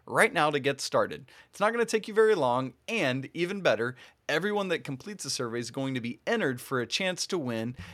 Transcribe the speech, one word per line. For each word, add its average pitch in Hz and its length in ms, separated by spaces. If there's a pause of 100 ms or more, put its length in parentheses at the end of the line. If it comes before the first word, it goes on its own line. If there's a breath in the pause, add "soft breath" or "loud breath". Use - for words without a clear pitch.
right 165 280
now 156 160
to 147 100
get 135 220
started. 104 440 (240 loud breath)
It's - 100
not 208 120
gonna 233 140
take 220 220
you 214 60
very 214 220
long, 127 380 (140)
and 135 460
even 180 280
better, 123 340 (320 loud breath)
everyone 202 400
that 151 160
completes 151 400
the 139 60
survey 120 300
is 120 120
going 135 220
to 127 80
be 117 260
entered 170 320
for 127 220
a 113 60
chance 185 400
to 190 100
win 123 360 (200 loud breath)